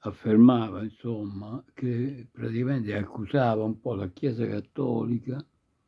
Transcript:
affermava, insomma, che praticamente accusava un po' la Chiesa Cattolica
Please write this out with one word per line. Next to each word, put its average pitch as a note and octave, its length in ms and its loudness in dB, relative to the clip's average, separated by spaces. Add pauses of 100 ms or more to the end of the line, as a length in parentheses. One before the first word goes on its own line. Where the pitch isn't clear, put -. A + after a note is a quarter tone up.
affermava, A2 800 4
insomma, G#2+ 880 -8
che B2 580 -6
praticamente A#2 640 -4
accusava A2 720 0
un A2 160 -4
po' B2 140 -4
la G2 160 -4
Chiesa A#2 360 -4
Cattolica A#2 960 -4 (440)